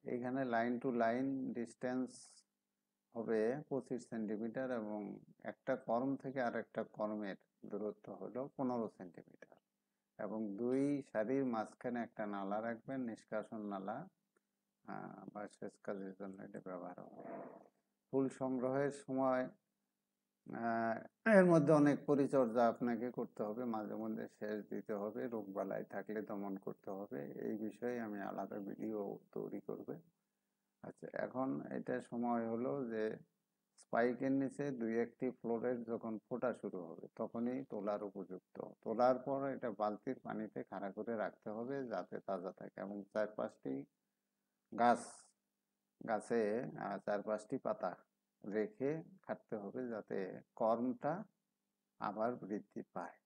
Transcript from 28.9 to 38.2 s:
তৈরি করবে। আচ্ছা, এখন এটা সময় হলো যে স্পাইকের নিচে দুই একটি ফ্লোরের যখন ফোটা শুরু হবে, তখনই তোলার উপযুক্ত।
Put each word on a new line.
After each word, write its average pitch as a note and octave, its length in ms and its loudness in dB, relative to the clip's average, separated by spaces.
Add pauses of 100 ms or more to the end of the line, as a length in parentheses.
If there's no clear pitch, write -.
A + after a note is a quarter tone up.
তৈরি - 340 -4
করবে। - 260 -6 (920)
আচ্ছা, - 180 -12 (200)
এখন C3 220 0 (300)
এটা B2+ 160 -2 (160)
সময় A#2+ 420 2
হলো B2 200 0 (200)
যে A2 120 0 (800)
স্পাইকের B2 600 2
নিচে C3+ 220 -2 (160)
দুই A2+ 140 0 (120)
একটি A#2+ 200 -4 (120)
ফ্লোরের A#2 400 0 (120)
যখন A2+ 240 -2 (120)
ফোটা B2 240 0 (100)
শুরু F#2+ 180 -4 (100)
হবে, F2+ 180 -8 (140)
তখনই A#2 380 -2 (120)
তোলার G#2 400 -2
উপযুক্ত। F#2 460 -10 (280)